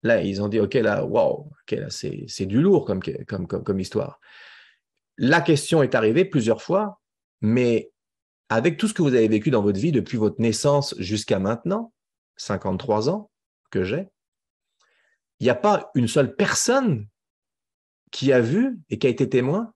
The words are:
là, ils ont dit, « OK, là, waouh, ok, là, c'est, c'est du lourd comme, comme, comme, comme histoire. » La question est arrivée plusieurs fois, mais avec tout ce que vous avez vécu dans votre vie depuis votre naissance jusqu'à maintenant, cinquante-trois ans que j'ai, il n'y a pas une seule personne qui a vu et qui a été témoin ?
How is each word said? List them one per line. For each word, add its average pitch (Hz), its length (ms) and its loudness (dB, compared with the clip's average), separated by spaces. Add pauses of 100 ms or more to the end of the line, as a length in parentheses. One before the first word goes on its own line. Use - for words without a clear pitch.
là, 113 180 4
ils 98 220 -4
ont 104 60 -2
dit, « 110 120 0
OK, 101 140 -2
là, 104 280 2
waouh, - 460 0
ok, - 220 -14
là, - 180 -6
c'est, - 380 -10
c'est - 180 -8
du 104 160 0
lourd 185 240 4
comme, 95 160 -4 (260)
comme, 90 200 -8
comme, - 160 -6
comme 98 160 -2
histoire. » - 400 -6 (960)
La 135 240 2
question 156 400 2
est 131 140 0
arrivée 117 300 2
plusieurs - 360 0
fois, 196 380 -2 (420)
mais 117 480 2 (600)
avec 139 280 2
tout 220 100 -2
ce 214 60 -4
que - 80 -2
vous 135 140 4
avez 110 120 6
vécu 110 220 2
dans 113 140 2
votre 101 160 2
vie 160 120 0
depuis 123 260 -2
votre 107 220 0
naissance 139 600 0
jusqu'à 104 400 -2
maintenant, 170 520 -4 (460)
cinquante-trois 104 720 -2
ans 214 220 -6 (400)
que 95 120 -2
j'ai, 139 240 -4 (1300)
il 101 60 -4
n'y 123 40 4
a 131 60 2
pas - 400 0
une 120 120 2
seule 131 280 0
personne 202 720 0 (1040)
qui 135 200 0
a 127 80 6
vu 202 380 0 (140)
et 110 80 -6
qui 131 80 2
a - 20 4
été 120 180 0
témoin ? 143 480 -2